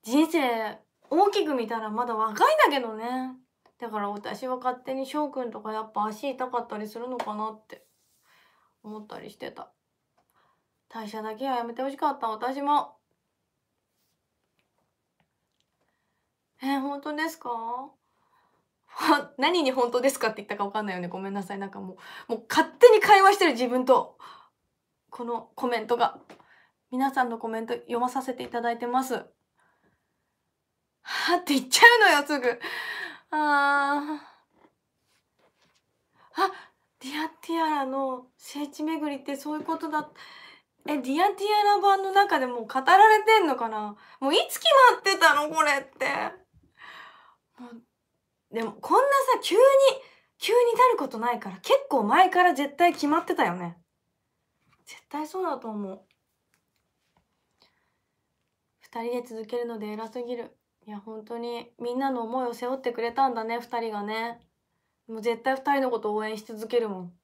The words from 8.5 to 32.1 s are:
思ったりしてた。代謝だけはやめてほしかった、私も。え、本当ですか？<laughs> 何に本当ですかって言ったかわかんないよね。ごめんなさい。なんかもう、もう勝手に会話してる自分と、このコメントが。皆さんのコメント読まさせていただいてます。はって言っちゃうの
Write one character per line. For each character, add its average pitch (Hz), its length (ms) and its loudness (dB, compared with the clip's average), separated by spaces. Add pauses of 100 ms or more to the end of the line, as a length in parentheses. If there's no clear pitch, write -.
思 214 180 -14
っ 208 60 -20
た - 120 -14
り - 100 -16
し - 80 -20
て - 140 -14
た。 - 200 -18 (1160)
代 220 200 -12
謝 220 120 -10
だ 220 140 -8
け 262 120 -6
は 262 100 -2
や 233 60 -4
め 233 100 -10
て 254 80 -8
ほ 269 80 -4
し 277 80 -10
か 302 140 0
っ 277 80 -10
た、 226 100 -4
私 262 320 -6
も。 294 340 0 (3750)
え、 277 140 -2
本 277 240 -6
当 302 140 -6
で 311 140 -2
す 330 80 -12
か？ 254 120 -12 (1400)
<laughs> 294 500 0
何 330 240 2
に 262 100 0
本 240 200 0
当 247 100 0
で 269 80 4
す 262 80 -2
か 226 120 -2
っ - 20 -2
て 214 60 -12
言 202 80 -14
っ - 20 -20
た 208 80 -8
か 202 100 -4
わ 202 60 -8
か 214 100 -4
ん 208 60 -6
な 185 60 -6
い - 20 -6
よ 180 60 -8
ね。 175 60 -8
ご 190 120 -10
め 196 100 -8
ん 196 40 -8
な 202 100 -6
さ 202 100 -12
い。 196 60 -10
な 196 80 -10
ん - 20 -14
か 196 100 -16
も 190 180 -14 (320)
う、 233 40 -2
も 220 60 -6
う - 100 -18
勝 320 180 2
手 - 220 10
に 440 100 10
会 392 220 8
話 392 120 8
し 392 40 0
て 370 80 4
る 302 60 4
自 240 160 -2
分 254 180 0
と、 - 320 2 (960)
こ 240 120 -14
の 233 320 -8
コ 247 120 -4
メ 233 120 0
ン 214 80 -8
ト 240 100 0
が。 - 220 -2 (680)
皆 269 220 -2
さ 262 120 -2
ん 240 60 -2
の 226 80 -8
コ 226 100 -8
メ 220 120 -6
ン 226 80 -8
ト 240 80 -6
読 233 240 -6
ま 247 100 0
さ 262 140 -6
せ 262 100 -6
て 247 100 -10
い 240 60 -12
た 233 120 -6
だ 233 100 -2
い 233 80 -6
て 247 80 -6
ま 254 160 -2
す。 - 220 -8 (1800)
は 302 340 -2
っ 359 60 -4
て 294 100 0
言 254 100 2
っ - 40 -14
ち - 160 4
ゃ 466 140 10
う - 20 2
の 392 100 6 (120)